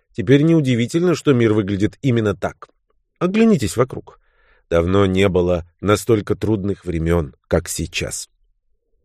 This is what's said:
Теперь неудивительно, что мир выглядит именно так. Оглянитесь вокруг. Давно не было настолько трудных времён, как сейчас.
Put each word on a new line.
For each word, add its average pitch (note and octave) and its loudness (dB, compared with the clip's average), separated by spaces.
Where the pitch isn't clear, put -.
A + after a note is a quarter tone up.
Теперь B2+ 2
неудивительно, D#3 0
что - 0
мир A#2 2
выглядит G2+ -2
именно A2+ 0
так. - -10
Оглянитесь F#3+ 0
вокруг. - -6
Давно F2+ 2
не F#2+ 2
было F2 0
настолько G#2 0
трудных G2+ -4
времён, E2 -2
как E2+ -2
сейчас. - -10